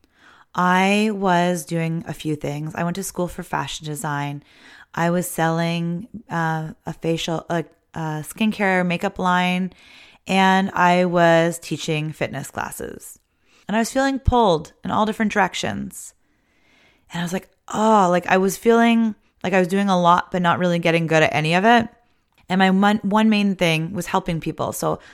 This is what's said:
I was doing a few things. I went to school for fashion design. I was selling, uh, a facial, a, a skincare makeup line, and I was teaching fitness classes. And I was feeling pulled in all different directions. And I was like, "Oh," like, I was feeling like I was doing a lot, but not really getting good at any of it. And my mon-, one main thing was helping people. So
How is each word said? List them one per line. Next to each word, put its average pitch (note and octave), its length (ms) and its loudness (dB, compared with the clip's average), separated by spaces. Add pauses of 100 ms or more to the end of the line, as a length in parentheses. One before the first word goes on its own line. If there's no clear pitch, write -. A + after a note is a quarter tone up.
(560)
I F#3+ 580 2
was F3+ 520 0
doing E3 420 -4
a D3+ 60 -8
few D#3 220 -6
things. D3 380 -8
I - 100 -4
went F3 120 -4
to G3 80 -8
school F3+ 240 -6
for F3 160 -12
fashion D3 420 -8
design. C#3+ 580 -6 (520)
I E3+ 160 0
was F3 180 -2
selling, E3+ 800 -2 (220)
uh, D#3+ 440 -4 (120)
a E3 80 -8
facial, E3 560 -4
a, E3+ 160 -2 (280)
a D#3 300 -6
skincare G3 600 -2
makeup F3+ 360 -4
line, F3+ 540 0 (520)
and F#3+ 460 4
I F3+ 340 4
was E3+ 540 4
teaching D#3 520 -6
fitness C#3 380 -8
classes. - 720 -10 (480)
And G3+ 80 -4
I A3 40 0
was A3+ 120 -2
feeling C4+ 280 0
pulled G#3 540 2 (100)
in F#3+ 60 -8
all G#3 160 0
different G#3+ 260 -2
directions. - 840 -4 (960)
And E3+ 80 -8
I F3 40 -4
was E3+ 100 -6
like, - 160 -6 (180)
"Oh," G#3+ 420 4
like, F3 180 2
I F#3 100 4
was F#3+ 200 0
feeling A3+ 560 2 (300)
like F#3 100 -2
I F#3+ 60 4
was F3+ 80 2
doing G3 220 0
a F3+ 120 2
lot, F3 300 4
but F3+ 100 -2
not E3+ 160 2
really F3 220 0
getting E3 260 0
good D#3 160 4
at - 140 0
any D#3 180 0
of F#3 120 2
it. A#3 220 4 (640)
And F#3 100 0
my F#3+ 120 4
mon-, G3+ 320 2
one G#3+ 260 2
main G3+ 260 2
thing E3 380 0
was F3 140 -8
helping F3 320 -2
people. D3+ 340 -6
So D#3+ 260 -4 (140)